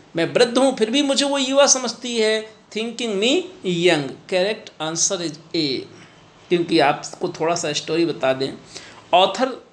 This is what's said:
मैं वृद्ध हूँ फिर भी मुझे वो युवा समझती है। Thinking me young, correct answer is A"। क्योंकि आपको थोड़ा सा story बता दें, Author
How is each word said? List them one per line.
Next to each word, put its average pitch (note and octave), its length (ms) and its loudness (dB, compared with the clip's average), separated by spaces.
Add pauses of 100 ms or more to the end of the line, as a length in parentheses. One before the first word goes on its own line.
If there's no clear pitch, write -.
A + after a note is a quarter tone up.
(160)
मैं D#3 180 -2
वृद्ध A#3 240 4
हूँ C4 180 4
फिर A3 140 0
भी C#4+ 120 2
मुझे C#4 220 0
वो C#4 140 0
युवा C4+ 280 4
समझती A#3+ 500 0
है। A3 360 0 (200)
Thinking A3+ 500 -4
me C#4+ 200 2 (240)
young, E3 420 2 (240)
correct F#3 600 -4
answer F3 260 -2
is E3 180 -8 (200)
A"। C#3 240 -2 (680)
क्योंकि E3+ 300 2
आपको D3 500 0
थोड़ा D#3+ 260 -2
सा D#3+ 180 -4
story E3 340 -2
बता C3+ 260 -2
दें, C3+ 200 -4 (640)
Author G3+ 580 2